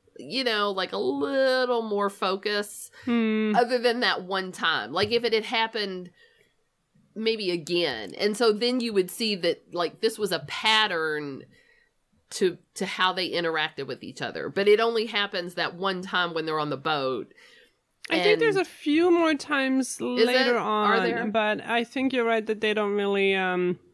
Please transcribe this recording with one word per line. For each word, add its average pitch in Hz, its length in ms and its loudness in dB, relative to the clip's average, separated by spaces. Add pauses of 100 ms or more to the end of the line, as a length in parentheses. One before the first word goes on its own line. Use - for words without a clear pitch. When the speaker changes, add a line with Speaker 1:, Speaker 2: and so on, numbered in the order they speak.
(180)
Speaker 1:
you 214 260 -4
know, 208 280 0
like, 190 220 -4
a 196 40 -2
little 262 840 2
more 202 280 0
focus 202 800 -4 (160)
Speaker 2:
Hmm. 220 500 2
Speaker 1:
other 240 220 4
than 240 220 2
that 190 240 0
one 190 280 -4
time. 139 420 -2
Like, 208 180 0
if 233 120 2
it 226 100 0
had 220 120 2
happened 208 640 -4 (1000)
maybe 220 380 -2
again. 156 640 -2
And 208 200 0
so 226 160 4
then 240 260 0
you 233 140 -4
would 185 180 2
see 214 240 -2
that, 170 380 -2
like, 170 280 -4
this 220 160 0
was 208 140 -2
a 160 160 -2
pattern 160 960 0 (880)
to, 180 260 0 (180)
to 196 100 -4
how 185 260 0
they 180 180 -2
interacted 160 580 -2
with 127 160 -8
each - 180 -12
other. 82 280 -6
But 202 200 0
it 208 100 8
only 233 280 0
happens 202 480 -4
that 170 200 -4
one 185 260 -2
time 180 320 -2
when 160 120 -2
they're 156 140 -2
on 151 100 -2
the 135 80 -4
boat. 135 560 -2 (760)
Speaker 2:
I 320 100 0
think 415 200 4
there's 440 160 4
Speaker 1:
And 370 100 2
Speaker 2:
a - 40 -18
few 320 420 2
more 330 240 4
times 269 640 -2
Speaker 1:
Is - 20 -
it? 240 240 2
Speaker 2:
later 247 320 2
Speaker 1:
Are 208 380 2
Speaker 2:
on, 185 80 2
Speaker 1:
there? 233 240 -2
Speaker 2:
but 214 380 0
I 233 180 0
think 262 300 -2
you're 240 120 0
right 226 200 0
that 214 160 -4
they 214 120 0
don't 208 200 0
really, 196 420 2
um, 180 420 0 (160)